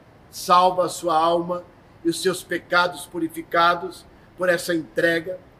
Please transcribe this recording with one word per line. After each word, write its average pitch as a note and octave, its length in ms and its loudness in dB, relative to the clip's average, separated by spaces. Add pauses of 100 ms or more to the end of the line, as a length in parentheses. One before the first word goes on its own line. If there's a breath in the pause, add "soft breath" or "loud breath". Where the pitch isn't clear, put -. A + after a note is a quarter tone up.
(300)
salva F#3 560 4
a - 20 -4
sua E3+ 300 -2
alma E3+ 460 0 (400)
e E3 40 -2
os E3 140 -2
seus F#3 220 -2
pecados - 600 -2
purificados E3+ 1000 -2 (320 loud breath)
por F3+ 100 0
essa F3 240 0
entrega, E3 680 -2 (200)